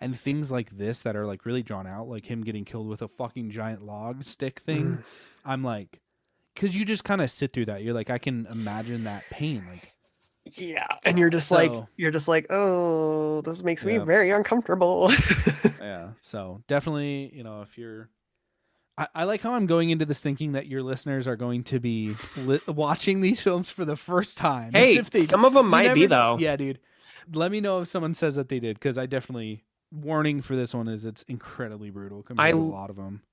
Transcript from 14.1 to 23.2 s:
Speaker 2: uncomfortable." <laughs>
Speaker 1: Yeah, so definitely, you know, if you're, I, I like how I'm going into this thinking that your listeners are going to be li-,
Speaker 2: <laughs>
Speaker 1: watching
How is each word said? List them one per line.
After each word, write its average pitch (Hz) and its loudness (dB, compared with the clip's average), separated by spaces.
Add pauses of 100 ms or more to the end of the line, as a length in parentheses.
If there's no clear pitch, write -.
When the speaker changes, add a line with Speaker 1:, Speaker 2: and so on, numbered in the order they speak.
Speaker 2:
uncomfortable." 185 4
<laughs> - 4
Speaker 1:
Yeah, 98 -12
so 98 -10
definitely, 143 -4
you 135 -18
know, 107 -14
if - -20
you're, 113 -16 (880)
I, 151 -4
I 165 -2
like 202 -2
how 233 -4
I'm 220 0
going 165 4
into 156 0
this 147 -4
thinking 147 -4
that 139 -4
your 135 -6
listeners 131 -4
are 123 -2
going 120 -4
to 131 -2
be 110 -2 (220)
li-, 135 0
Speaker 2:
<laughs> - -10
Speaker 1:
watching 160 0